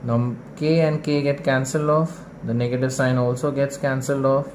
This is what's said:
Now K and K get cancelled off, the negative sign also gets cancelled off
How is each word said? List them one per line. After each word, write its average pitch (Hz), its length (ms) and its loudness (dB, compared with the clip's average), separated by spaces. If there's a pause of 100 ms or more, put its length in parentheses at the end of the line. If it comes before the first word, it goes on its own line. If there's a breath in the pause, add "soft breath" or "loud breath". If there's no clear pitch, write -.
Now 120 320 0 (220)
K 160 240 2
and 151 220 2
K 147 200 0
get 143 200 0
cancelled 135 460 0
off, 156 340 2 (200)
the 113 100 -4
negative 123 400 0
sign 127 240 2
also 123 320 0
gets 139 280 -2
cancelled 135 480 0
off 135 300 2